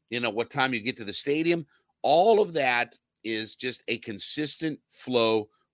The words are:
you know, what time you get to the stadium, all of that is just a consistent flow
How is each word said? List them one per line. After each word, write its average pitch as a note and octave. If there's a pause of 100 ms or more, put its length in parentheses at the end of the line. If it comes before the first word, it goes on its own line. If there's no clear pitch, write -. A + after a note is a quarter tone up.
you A#2+
know, A#2+
what A2
time C3
you A#2
get A#2+
to A#2
the G2
stadium, D#3+ (360)
all F#3
of F#3
that B2 (260)
is A2
just B2+
a A#2
consistent D3 (100)
flow A2+ (240)